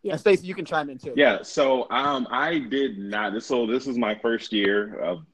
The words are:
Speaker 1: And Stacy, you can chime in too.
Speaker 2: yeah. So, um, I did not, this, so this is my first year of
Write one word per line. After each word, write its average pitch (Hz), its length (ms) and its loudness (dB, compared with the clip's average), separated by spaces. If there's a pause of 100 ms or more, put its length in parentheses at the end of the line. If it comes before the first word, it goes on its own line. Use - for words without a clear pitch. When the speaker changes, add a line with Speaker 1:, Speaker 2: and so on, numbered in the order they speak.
Speaker 1:
And 180 160 -4
Stacy, 185 280 4
you 185 80 -8
can 185 100 -8
chime 151 240 -4
in 131 80 -14
too. 135 180 -10
Speaker 2:
yeah. 120 260 6
So, 135 480 2
um, 131 400 0
I 151 300 0
did 123 400 -2
not, 101 340 -4
this, 113 140 -6
so 123 180 2
this 127 220 -2
is 123 100 -2
my 110 180 0
first 113 380 -2
year 104 460 0
of 82 340 -4